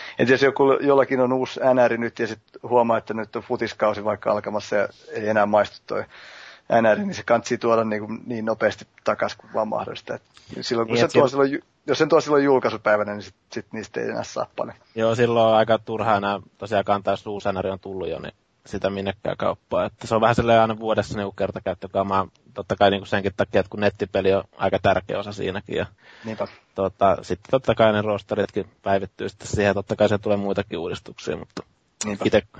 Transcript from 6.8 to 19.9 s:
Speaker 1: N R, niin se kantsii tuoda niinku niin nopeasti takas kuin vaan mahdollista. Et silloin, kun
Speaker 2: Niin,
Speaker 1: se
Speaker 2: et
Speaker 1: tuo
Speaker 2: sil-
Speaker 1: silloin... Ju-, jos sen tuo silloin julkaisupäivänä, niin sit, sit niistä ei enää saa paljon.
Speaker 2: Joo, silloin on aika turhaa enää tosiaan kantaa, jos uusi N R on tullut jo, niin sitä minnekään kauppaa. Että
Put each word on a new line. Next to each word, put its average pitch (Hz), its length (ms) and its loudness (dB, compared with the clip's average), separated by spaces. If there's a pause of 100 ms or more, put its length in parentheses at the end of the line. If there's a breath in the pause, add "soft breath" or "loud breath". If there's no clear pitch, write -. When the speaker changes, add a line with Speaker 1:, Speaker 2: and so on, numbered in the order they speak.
Speaker 1:
N 107 160 4
R, - 20 -6
niin 98 140 -6
se 95 100 -10
kantsii 117 340 0
tuoda 113 260 2
niinku 107 240 -4 (180)
niin 113 200 -6
nopeasti 110 420 -2 (160)
takas 104 320 -2
kuin - 180 -18
vaan 110 140 0
mahdollista. 110 480 -8
Et 120 60 -14 (400)
silloin, 117 260 -2
kun 113 80 -2
Speaker 2:
Niin, 117 60 2
Speaker 1:
se 170 40 4
Speaker 2:
et 160 80 -4
Speaker 1:
tuo 151 120 6
Speaker 2:
sil- 127 40 0
Speaker 1:
silloin... 139 220 2
Ju-, 143 100 -6 (260)
jos 127 100 0
sen 156 120 0
tuo 156 120 4
silloin 147 220 2
julkaisupäivänä, 107 680 0
niin 104 100 -10
sit, 92 120 -18 (160)
sit - 220 -10
niistä 113 280 -8
ei 113 80 -4
enää 113 140 -6
saa - 320 -8
paljon. 117 200 -8 (200)
Speaker 2:
Joo, 113 200 2
silloin 117 320 4
on 110 100 6
aika 110 220 4
turhaa 110 380 0
enää 101 220 -2 (180)
tosiaan 101 280 -2
kantaa, 101 280 0
jos - 140 -6
uusi 101 240 -6
N 95 120 -4
R 101 40 -4
on 95 120 -6
tullut 95 300 -8
jo, 76 100 -6
niin - 140 -12 (320)
sitä 98 240 -4
minnekään 98 480 -4
kauppaa. 90 480 -4
Että - 220 -12